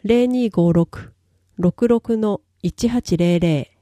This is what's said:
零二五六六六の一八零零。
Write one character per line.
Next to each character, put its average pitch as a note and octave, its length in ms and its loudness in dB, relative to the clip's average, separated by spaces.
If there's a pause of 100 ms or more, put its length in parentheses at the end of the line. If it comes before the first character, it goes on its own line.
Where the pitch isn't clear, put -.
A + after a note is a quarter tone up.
零 A#3+ 240 2
二 B3 220 -2
五 E3+ 220 2
六 - 420 -2 (440)
六 F3+ 300 0
六 A#3 300 0
の G#3+ 240 -4 (200)
一 A3+ 280 -4
八 A#3 280 -2
零 F3 220 2
零。 D#3+ 320 -2 (100)